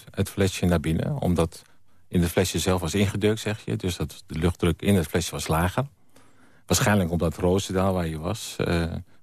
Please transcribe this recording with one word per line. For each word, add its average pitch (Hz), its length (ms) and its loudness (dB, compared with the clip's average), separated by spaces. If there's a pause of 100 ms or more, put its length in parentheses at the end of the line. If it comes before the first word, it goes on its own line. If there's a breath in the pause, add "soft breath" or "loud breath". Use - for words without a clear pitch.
(100)
het - 200 -2
flesje 95 360 0
naar 85 140 4
binnen... 82 400 -2
omdat 85 420 0 (460 soft breath)
in 90 140 2
het 85 80 2
flesje 92 280 2
zelf 92 220 0
was 82 140 -4
ingedeukt, 104 460 2
zeg 107 240 -6
je. 110 120 -4
Dus 92 200 -2
dat - 300 -6
de 76 120 -8
luchtdruk 85 440 0
in 101 120 4
het 85 120 2
flesje - 240 -2
was 71 160 -8
lager. - 400 0 (800 soft breath)
Waarschijnlijk 101 440 2
omdat 82 260 0
Roosendaal, 95 560 2
waar 90 140 0
je 80 120 -6
was, 92 400 -8
eh, 85 340 0 (300 soft breath)